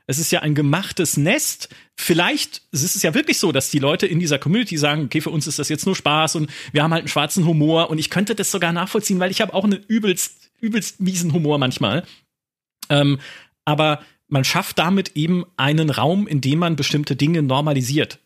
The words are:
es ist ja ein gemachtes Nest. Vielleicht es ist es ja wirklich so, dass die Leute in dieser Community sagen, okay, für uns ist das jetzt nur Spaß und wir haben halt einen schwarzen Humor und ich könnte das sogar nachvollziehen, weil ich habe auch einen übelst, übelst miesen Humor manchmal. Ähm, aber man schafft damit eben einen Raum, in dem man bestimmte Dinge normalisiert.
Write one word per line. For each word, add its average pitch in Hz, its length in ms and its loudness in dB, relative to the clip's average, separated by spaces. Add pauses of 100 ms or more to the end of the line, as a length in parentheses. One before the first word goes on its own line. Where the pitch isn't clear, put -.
es 135 100 -2
ist 165 140 -2
ja 175 80 2
ein 151 160 0
gemachtes 151 600 0
Nest. 180 520 0 (260)
Vielleicht 180 680 0 (100)
es 135 100 -2
ist 185 140 -2
es 190 80 -2
ja 165 100 2
wirklich 320 240 0
so, 170 140 2
dass 135 180 0
die 147 80 0
Leute 156 300 2
in 165 100 0
dieser 147 220 0
Community 190 360 0
sagen, 147 280 0
okay, 143 160 -2
für 151 100 -6
uns 151 160 -2
ist 151 140 -6
das 143 80 -4
jetzt 156 180 -4
nur 190 80 2
Spaß 151 400 0
und 151 160 -2 (220)
wir 147 100 4
haben 165 100 2
halt 160 100 0
einen 156 60 -8
schwarzen 156 380 0
Humor 160 440 2
und 156 80 -2
ich 156 120 -4
könnte 208 240 -2
das 220 160 -2
sogar 170 220 -2
nachvollziehen, 185 480 -2
weil 185 100 0
ich 196 100 -4
habe 208 140 -2
auch 190 80 0
einen 196 240 0
übelst, 214 640 -2 (100)
übelst 220 400 -4
miesen 180 320 -2
Humor 147 260 2
manchmal. 131 460 -2 (840)
Ähm, 143 320 2 (440)
aber 151 380 2 (240)
man 135 160 0
schafft - 380 0
damit 185 340 2
eben 170 300 0 (120)
einen 151 340 2
Raum, 165 360 0
in 143 140 0
dem 139 180 2
man 170 160 0
bestimmte 147 400 -2
Dinge 156 280 2
normalisiert. 135 840 0